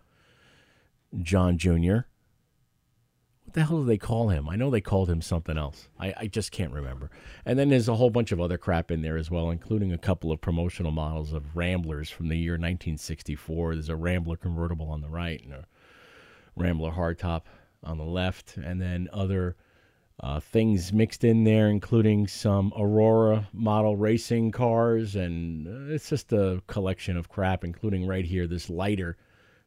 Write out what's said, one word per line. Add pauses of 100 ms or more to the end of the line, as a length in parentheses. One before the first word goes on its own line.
(1200)
John
Junior. (1400)
What
the
hell
do
they
call
him?
I
know
they
called
him
something
else. (100)
I,
I
just
can't
remember. (360)
And
then
there's
a
whole
bunch
of
other
crap
in
there
as
well,
including
a
couple
of
promotional
models
of
Ramblers
from
the
year
nineteen
sixty-four.
There's
a
Rambler
convertible
on
the
right
and
a (920)
Rambler
hardtop (380)
on
the
left,
and
then
other, (640)
uh,
things
mixed
in
there,
including
some
Aurora
model
racing
cars,
and,
uh,
it's
just
a
collection
of
crap,
including
right
here,
this
lighter (500)